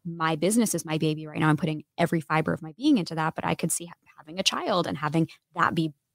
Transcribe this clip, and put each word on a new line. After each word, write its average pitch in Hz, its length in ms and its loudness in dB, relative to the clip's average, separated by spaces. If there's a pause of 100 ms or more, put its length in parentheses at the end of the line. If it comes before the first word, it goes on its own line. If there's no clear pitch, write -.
My 165 320 -2
business 208 360 2
is 165 120 -4
my 160 120 -2
baby 156 300 -2
right 156 120 -8
now. 160 100 4
I'm 151 80 4
putting 156 260 -4 (140)
every 170 240 2
fiber 156 320 0
of 160 80 -6
my 160 120 -12
being 277 240 4
into 165 180 -4
that, 160 200 -2
but - 100 -6
I 170 100 0
could 165 160 -2
see - 140 -4
ha-, 175 80 -18 (240)
having 160 220 -10
a 190 40 -4
child 185 440 0
and 175 100 -4
having 151 300 2 (280)
that 170 200 2
be 160 180 0 (220)